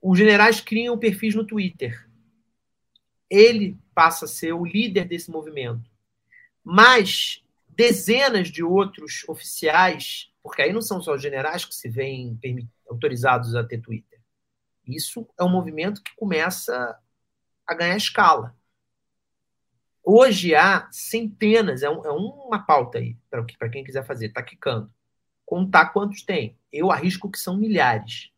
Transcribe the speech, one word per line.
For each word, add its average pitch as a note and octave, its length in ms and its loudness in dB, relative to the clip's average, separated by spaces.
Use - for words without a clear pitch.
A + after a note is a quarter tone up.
Os F#3 160 4
generais G#3+ 420 6
criam A#3 380 -4
perfis G#3+ 380 -2
no A3 100 -2
Twitter. F3+ 640 -8
Ele G#3 480 6
passa E3 320 2
a - 20 -10
ser E3 260 -6
o E3+ 120 -4
líder F#3+ 400 -2
desse E3+ 240 -10
movimento. C#3+ 600 -10
Mas G#3 800 4
dezenas A#3 840 2
de - 140 -8
outros F3+ 640 -2
oficiais, - 1040 -2
porque - 200 -6
aí D#3 120 2
não A3+ 80 -4
são F#3+ 200 -6
só D3+ 140 -4
os C3 60 -6
generais C#3+ 440 -6
que - 100 -16
se - 140 -12
veem B2+ 460 -8
permi-, B2 340 -10
autorizados A#2+ 680 -2
a A#2+ 80 -2
ter A#2 180 -10
Twitter. - 380 -14
Isso D#3 400 -10
é F3+ 40 0
um F3+ 60 2
movimento F3 520 -2
que - 140 -18
começa E3 840 -4
a E3+ 60 -6
ganhar F3 240 -2
escala. E3+ 580 2
Hoje G3 520 6
há F3+ 360 4
centenas, G#3+ 920 0
é C#3+ 60 -2
um, D#3+ 160 -6
é D3+ 60 -4
uma A3 460 -6
pauta C3+ 400 2
aí, A#2 180 -6
pra B2 120 -6
o A2+ 40 -6
que, - 100 -18
pra A#2 140 -8
quem C3+ 140 -12
quiser C3+ 200 -8
fazer, A2+ 260 -8
tá B2 120 -10
quicando. A2+ 500 -6
Contar F3+ 440 2
quantos G3+ 340 -6
tem. D3 340 -6
Eu D#3+ 200 -2
arrisco F3+ 380 -4
que G3 80 -12
são F#3 180 -8
milhares. D#3+ 840 -2